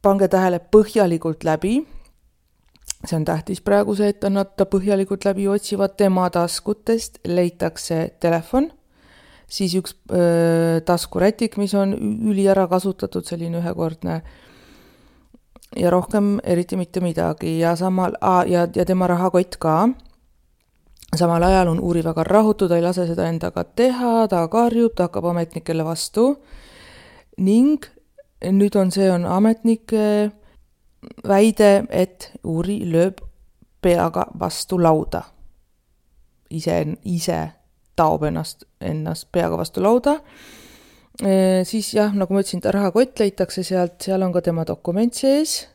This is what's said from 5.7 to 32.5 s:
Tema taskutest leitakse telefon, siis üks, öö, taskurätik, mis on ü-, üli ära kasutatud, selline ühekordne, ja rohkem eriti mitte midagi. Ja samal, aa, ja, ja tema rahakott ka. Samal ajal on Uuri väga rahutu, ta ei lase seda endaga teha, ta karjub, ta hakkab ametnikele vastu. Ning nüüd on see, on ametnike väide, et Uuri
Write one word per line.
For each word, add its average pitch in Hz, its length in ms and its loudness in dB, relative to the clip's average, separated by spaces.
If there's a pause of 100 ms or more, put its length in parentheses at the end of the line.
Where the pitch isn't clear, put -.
Tema 190 320 2
taskutest 208 960 -4
leitakse 175 880 -2
telefon, 170 540 0 (760)
siis 180 320 -4
üks, - 160 -8 (160)
öö, 165 800 2
taskurätik, 190 720 0
mis 202 180 -2
on 196 160 0
ü-, 214 160 -4 (220)
üli 196 180 2
ära 190 220 4
kasutatud, 185 560 -4
selline 170 320 -6
ühekordne, 165 640 -6 (1500)
ja 175 140 0
rohkem 202 540 0
eriti 180 320 -2
mitte 185 240 -6
midagi. 165 580 -4
Ja 170 180 0
samal, 185 440 -2
aa, 180 240 2
ja, 175 300 0
ja 180 100 0
tema 185 220 0
rahakott 180 520 0
ka. 165 300 2 (1300)
Samal 170 260 2
ajal 185 260 4
on 165 120 0
Uuri 170 240 -2
väga 160 200 -2
rahutu, 208 440 4
ta 170 80 2
ei 170 60 2
lase 180 240 0
seda 170 240 -2
endaga 170 340 -4
teha, 240 640 0
ta 170 200 0
karjub, 233 480 2
ta 180 100 0
hakkab 170 260 -4
ametnikele 165 540 -4
vastu. 220 480 0 (1040)
Ning 240 480 2 (560)
nüüd 196 340 2
on 190 160 2
see, 196 200 2
on 175 120 0
ametnike 214 1080 0 (960)
väide, 208 420 6 (200)
et - 420 -4 (120)
Uuri 170 360 -4 (100)